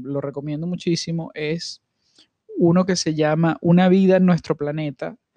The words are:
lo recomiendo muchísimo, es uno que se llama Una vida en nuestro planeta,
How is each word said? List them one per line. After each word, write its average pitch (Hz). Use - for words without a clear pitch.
lo 139
recomiendo 143
muchísimo, 170
es 156
uno 180
que 185
se 160
llama 156
Una 175
vida 185
en 185
nuestro 165
planeta, 151